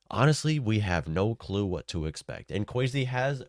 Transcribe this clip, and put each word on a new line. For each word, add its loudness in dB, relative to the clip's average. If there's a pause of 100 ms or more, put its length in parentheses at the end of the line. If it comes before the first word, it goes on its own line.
(100)
honestly, 4
we 2
have 0
no 2
clue -2
what -2
to -4
expect. -8
And -2
Kwesi 0
has -2